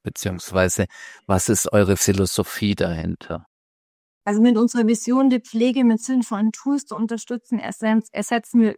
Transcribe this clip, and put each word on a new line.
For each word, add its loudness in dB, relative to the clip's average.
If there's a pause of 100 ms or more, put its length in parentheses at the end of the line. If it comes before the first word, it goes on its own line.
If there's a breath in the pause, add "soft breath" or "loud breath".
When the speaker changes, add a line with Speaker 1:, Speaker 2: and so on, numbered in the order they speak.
Speaker 1:
Beziehungsweise, -2 (420 loud breath)
was 0
ist 0
eure 4
Philosophie 0
dahinter? -6 (800)
Speaker 2:
Also 2
mit 6
unserer 2
Vision, 2
die 2
Pflege 0
mit 4
sinnvollen -2
Tools -4
zu -12
unterstützen, -6
ersen-, 0
ersetzen 0
wir 0